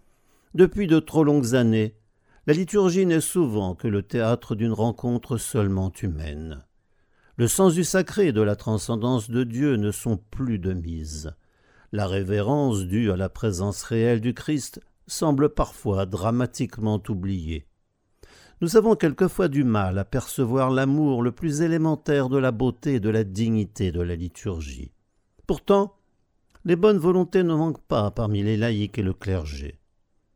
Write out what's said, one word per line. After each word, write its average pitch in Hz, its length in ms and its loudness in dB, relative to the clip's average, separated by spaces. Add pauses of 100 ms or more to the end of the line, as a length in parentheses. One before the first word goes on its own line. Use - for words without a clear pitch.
(540)
depuis 185 340 4
de 160 120 6
trop 156 260 2
longues 143 280 2
années, 110 440 2 (480)
la 147 80 4
liturgie 185 520 2
n'est 165 140 2
souvent 107 560 0
que 120 140 -4
le 101 140 -2
théâtre 120 520 -2
d'une 113 160 -2
rencontre 120 640 -2
seulement 98 560 -2 (100)
humaine. 78 640 -8 (720)
Le 117 140 2
sens 190 240 4
du 175 100 0
sacré 185 440 0
et 147 40 2
de 107 100 2
la 104 140 2
transcendance 110 760 -2
de 120 140 0
Dieu 127 320 -2
ne 104 160 0
sont 110 240 -4 (160)
plus 117 280 -4
de 92 120 -4
mise. 78 600 -8 (600)
La 104 120 -2
révérence 104 760 0
due 101 300 -2
à 92 40 0
la 92 140 -2
présence 101 540 -4
réelle 117 360 0
du 117 140 -2
Christ - 480 -6 (260)
semble 147 400 2
parfois 104 580 -2
dramatiquement 107 1040 -2
oubliée. 90 580 -6 (920)
Nous 170 160 2
avons 220 220 6
quelquefois 180 500 0
du 143 160 0
mal 101 340 2
à 98 60 -2
percevoir 131 640 -2
l'amour 135 540 2
le 123 80 0
plus 151 300 -4
élémentaire 156 640 0
de 131 100 0
la 131 140 2
beauté 127 440 -2
et 120 40 0
de 104 100 -2
la 110 140 2
dignité 104 720 -2
de 87 80 -2
la 87 160 -4
liturgie. 80 760 -10 (560)
Pourtant, 196 480 2 (720)
les 175 100 2
bonnes 202 220 6
volontés 180 460 2
ne 170 120 2
manquent 156 320 -2
pas 104 240 0
parmi 104 320 -2
les 107 140 0
laïcs 104 400 -2
et 107 60 -2
le 95 100 -2
clergé. 76 640 -6 (560)